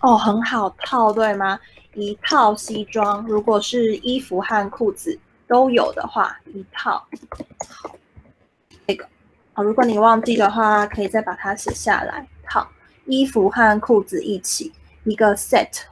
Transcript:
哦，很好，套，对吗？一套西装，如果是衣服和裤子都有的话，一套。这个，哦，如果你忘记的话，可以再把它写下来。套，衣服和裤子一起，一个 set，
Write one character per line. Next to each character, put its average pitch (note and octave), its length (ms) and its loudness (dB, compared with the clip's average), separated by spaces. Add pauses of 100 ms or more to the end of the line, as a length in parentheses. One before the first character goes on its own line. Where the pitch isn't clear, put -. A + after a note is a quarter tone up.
哦， B3 140 6
很 G#3+ 260 2
好， A3+ 280 -2 (140)
套， A3+ 280 2
对 G#3+ 220 0
吗？ G3 260 -2 (360)
一 G#3 260 -6
套 A#3 340 4
西 G#3+ 300 -8
装， G#3 420 -2
如 G#3+ 140 0
果 G#3+ 180 2
是 A3+ 380 0
衣 B3+ 220 -4
服 F#3 200 -6
和 G3+ 300 -2
裤 G#3 220 -2
子 - 260 -8 (300)
都 B3+ 240 4
有 - 220 2
的 - 140 -6
话， - 320 -4 (140)
一 G3 180 -14
套。 - 360 -6 (1800)
这 G3 80 -2
个， - 100 -14 (480)
哦， G#3 100 -4
如 G#3 80 2
果 A#3+ 140 2
你 G#3+ 140 0
忘 A3+ 240 6
记 A#3 120 0
的 G#3 140 4
话， G#3+ 380 2
可 G#3 160 -6
以 F#3+ 40 -4
再 G#3+ 140 0
把 F#3 140 -8
它 G3 200 -6
写 - 200 -6
下 - 260 0
来。 - 260 -10 (160)
套， - 240 -4 (380)
衣 C4 180 0
服 A3+ 240 2
和 G#3+ 320 4
裤 A3 220 4
子 F#3+ 220 -6
一 G3+ 160 -4
起， - 320 -8 (340)
一 G#3+ 100 -2
个 G#3 200 4
set， - 560 0